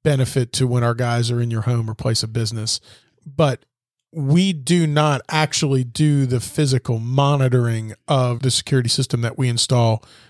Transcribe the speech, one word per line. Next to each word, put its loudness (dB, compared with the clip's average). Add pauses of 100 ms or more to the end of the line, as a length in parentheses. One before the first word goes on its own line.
benefit 0
to 0
when 0
our 0
guys 0
are -2
in -2
your -2
home -2
or -8
place -2
of -8
business. -4 (460)
But -2 (480)
we 2
do 0
not 0
actually 0
do 2
the 0
physical -2
monitoring 0 (140)
of 0
the 0
security 0
system -2
that -4
we 0
install 2 (260)